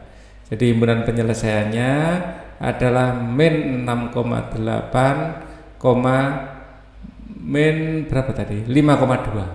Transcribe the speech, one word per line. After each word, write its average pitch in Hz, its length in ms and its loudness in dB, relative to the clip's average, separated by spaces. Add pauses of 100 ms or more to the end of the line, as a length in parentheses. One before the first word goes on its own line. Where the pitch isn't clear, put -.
(520)
Jadi 117 240 2
himpunan 117 320 2
penyelesaiannya 113 880 0 (680)
adalah 123 560 2
min 131 720 0
enam 120 240 -2
koma 117 400 -2
delapan, 127 880 0 (400)
koma, 131 640 2 (960)
min 156 640 0
berapa 131 320 -2
tadi? 104 320 -4
Lima 143 320 4
koma 127 240 2
dua. 107 320 -4